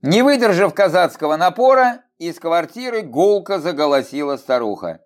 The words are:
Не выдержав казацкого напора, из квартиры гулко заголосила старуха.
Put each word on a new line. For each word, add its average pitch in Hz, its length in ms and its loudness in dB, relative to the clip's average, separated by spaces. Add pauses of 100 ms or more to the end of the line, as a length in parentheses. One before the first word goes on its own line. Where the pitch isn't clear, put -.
Не - 220 2
выдержав 226 520 2
казацкого 165 600 0
напора, 247 680 2 (140)
из 165 200 -10
квартиры 208 640 -4
гулко 185 560 0
заголосила 143 800 -2
старуха. 107 680 -4